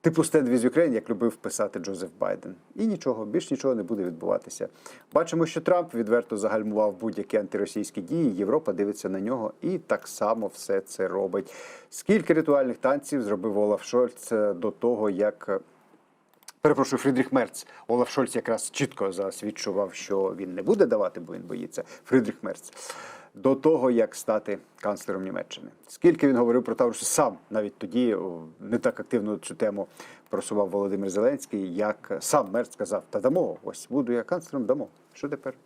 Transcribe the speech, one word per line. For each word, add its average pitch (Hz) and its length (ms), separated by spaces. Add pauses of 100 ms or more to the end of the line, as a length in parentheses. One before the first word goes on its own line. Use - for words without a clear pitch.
типу 165 220
«Stand 143 260
with 123 220
Ukraine», 160 220
як 113 180
любив 113 260
писати 104 420
Джозеф 92 320 (100)
Байден. 95 340 (200)
І 214 120
нічого, 120 400
більш 165 240
нічого 131 240
не 110 80
буде 98 220
відбуватися. - 640 (440)
Бачимо, 165 340
що 165 140
Трамп 175 340
відверто 117 420
загальмував 104 640
будь-які 104 360
антиросійські 101 640
дії. 139 360
Європа 104 360
дивиться 101 360
на 95 120
нього 113 400
і 180 180
так - 300
само 110 380
все 98 340
це 95 280
робить. 95 460 (360)
Скільки 190 440
ритуальних 143 440
танців 139 440
зробив 104 360
Олаф 104 240
Шольц, - 500
е, 107 200
до 98 180
того, 110 400
як, 101 380
е, 98 120 (1000)
перепрошую, 139 400
Фрідріх 127 320
Мерц. 123 340 (200)
Олаф 123 240
Шольц - 260
якраз 113 340
чітко 98 420
засвідчував, 98 840
що 95 420
він 90 180
не 90 80
буде 196 240
давати, 104 340
бо 82 120
він 95 100
боїться. - 420 (200)
Фрідріх 117 380
Мерц. - 300 (640)
До 135 200
того, 135 360
як 117 240
стати 104 440 (220)
канцлером 98 440
Німеччини. - 440 (200)
Скільки 165 400
він 131 80
говорив 120 280
про 113 100
те, 120 180
що - 140
сам - 320 (120)
навіть 104 280
тоді, 113 360
о, 87 300 (160)
не 104 180
так 113 220
активно 104 360
цю - 180
тему 101 320 (420)
просував 101 400
Володимир 98 420
Зеленський, 104 640
як 104 460
сам - 320
Мерц 117 200
сказав: 98 380
«Та 107 100
дамо, 135 440
ось - 260
буду 123 220
я 117 100
канцлером, 147 440
дамо. 127 220 (240)
Що - 160
тепер?» 139 260 (120)